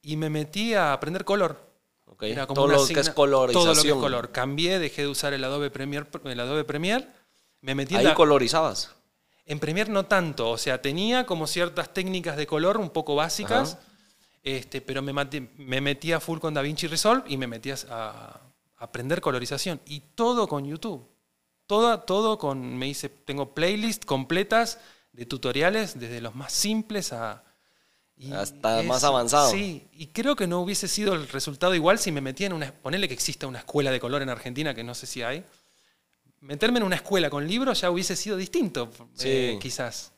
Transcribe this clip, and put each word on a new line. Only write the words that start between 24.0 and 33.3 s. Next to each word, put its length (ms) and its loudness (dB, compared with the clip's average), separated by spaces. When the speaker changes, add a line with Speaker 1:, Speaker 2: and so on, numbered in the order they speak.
Speaker 1:
completas 720 0
de 120 -12
tutoriales, 720 0
desde 220 -10
los 140 -8
más 180 -10
simples 600 -2
a... 300 -8
y 160 -16
Speaker 2:
Hasta 480 0
Speaker 1:
es, 60 0
Speaker 2:
más 180 2
avanzado. 460 6
Speaker 1:
sí, 420 -4
y 160 -18
creo 280 0
que 100 -2
no 140 0
hubiese 260 -2
sido 280 0
el 140 -4
resultado 460 0
igual 240 4
si 140 -2
me 80 -2
metía 260 -6
en 60 -4
una... 200 -6
Ponele 360 -4
que 60 -6
exista 320 -6